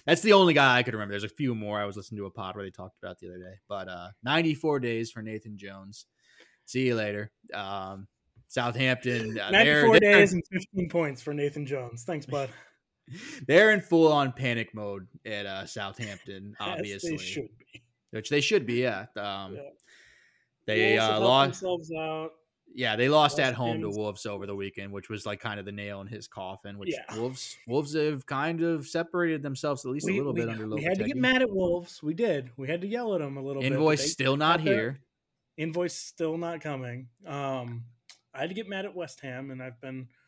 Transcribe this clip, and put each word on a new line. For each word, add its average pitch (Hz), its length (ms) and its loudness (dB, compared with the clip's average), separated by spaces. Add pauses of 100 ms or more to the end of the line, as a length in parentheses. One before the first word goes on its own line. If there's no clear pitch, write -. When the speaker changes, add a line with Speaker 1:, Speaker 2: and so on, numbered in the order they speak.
Speaker 1:
that's 165 160 6
the 208 120 8
only 190 200 8
guy 135 240 8
I 123 60 4
could 120 100 -4
remember. 104 200 -6
There's 101 100 -4
a 107 60 -6
few 123 260 -2
more. 104 240 -4
I 104 60 -2
was 101 100 -8
listening 104 240 -12
to 98 60 -6
a 98 40 -8
pod 95 280 -8
where 101 80 -10
they 95 40 -10
talked 92 320 -16
about 92 180 -14
the - 100 -16
other 90 100 -16
day. 92 200 -18 (100)
But, 95 180 -8
uh, 90 220 -12 (120)
ninety-four 151 600 0
days 113 300 -2
for 117 100 -14
Nathan 107 360 -10
Jones. 98 500 -18 (580)
See 127 220 -2
you 123 80 2
later. 104 360 -4 (220)
Um, 98 560 -10 (400)
Southampton, 120 880 -2
uh, 101 100 -4
they're, 151 340 6
Speaker 2:
Ninety-four 220 180 10
Speaker 1:
they're 202 140 8
Speaker 2:
days 202 180 8
and 175 180 -2
fifteen 185 380 -4
points 151 320 -2
for 147 120 -6
Nathan 147 320 -4
Jones. 123 380 -8
Thanks, 160 220 -6
bud. 135 240 -4 (500)
Speaker 1:
<laughs> 185 480 -14
They're 202 240 10
in 208 80 4
full-on 151 540 6
panic 120 420 -2
mode 101 320 -8 (180)
at, 101 200 -6
uh, 95 220 -8
Southampton, 101 920 -10
Speaker 2:
<laughs> - 20 -14
As 104 60 -6
they 98 80 -4
Speaker 1:
obviously. 123 440 -6
Speaker 2:
should - 400 -8
be. - 240 -20 (280)
Speaker 1:
Which 110 200 -10
they 147 120 4
should 185 240 2
be, 120 160 0
yeah. 107 240 -2 (100)
Um, 98 400 -8
Speaker 2:
Yeah. 127 60 -14 (1040)
Speaker 1:
they, 107 240 4
Speaker 2:
Wolves 110 100 6
Speaker 1:
uh, - 40 4
Speaker 2:
have 110 80 4
helped 110 140 2
Speaker 1:
lost 131 360 6
Speaker 2:
themselves 175 360 -4
out. 160 340 -6 (440)
Speaker 1:
Yeah, 117 220 0
they 120 100 4
lost 147 300 6
Speaker 2:
West 139 100 4
Speaker 1:
at 127 80 0
home 117 240 -2
to 107 80 -4
Speaker 2:
Ham's 101 100 -4
Speaker 1:
Wolves 104 300 -6
over 101 180 -8
the 101 80 -8
weekend, 98 380 -8
which 101 180 -12
was, 104 160 -8
like, 104 140 -6
kind 107 200 -6
of 98 60 -12
the 104 60 -10
nail 101 300 -10
in 98 60 -14
his 110 200 -12
coffin, 98 500 -12
which 98 160 -6
Speaker 2:
Yeah. - 240 -10
Speaker 1:
Wolves, 127 380 -8 (100)
Wolves 143 300 -2
have 151 300 -2
kind 156 360 -4
of 165 240 0
separated 165 560 -2
themselves 143 440 -4
at 127 60 -4
least 151 160 -4
a 180 40 0
Speaker 2:
We, 196 60 0
Speaker 1:
little 143 160 -2
Speaker 2:
we, 117 80 0
Speaker 1:
bit 117 80 -2
under 110 180 -6
Speaker 2:
we 107 160 -4
had 185 160 0
to 214 60 -2
get 269 100 -2
Speaker 1:
Lopetegui. 262 60 -2
Speaker 2:
mad 254 200 4
at 247 80 2
Wolves. 180 540 -2
We 156 100 -2
did. 160 440 0
We 135 100 -8
had 170 140 -2
to 190 60 -6
yell 226 280 -2
at 170 60 0
'em 139 160 -6
a 135 40 -8
little 135 200 -4
bit, 131 80 0
but 139 80 2
Speaker 1:
Invoice 151 240 4
Speaker 2:
they 143 80 0
Speaker 1:
still 135 260 2
not 156 240 4
Speaker 2:
got 156 60 -2
their 190 100 4
Speaker 1:
here. 135 240 -2 (560)
Speaker 2:
invoice 165 400 -4
still 160 420 -6
not 170 220 -6
coming. 131 480 -8 (180)
Um, 131 600 -6 (480)
I 135 80 -10
had 160 80 -4
to 185 40 -10
get 202 140 -8
mad 190 180 -6
at 202 80 -10
West 175 280 -10
Ham, 135 280 -10
and 127 140 -12
I've 127 180 -14
been 131 280 -12 (180)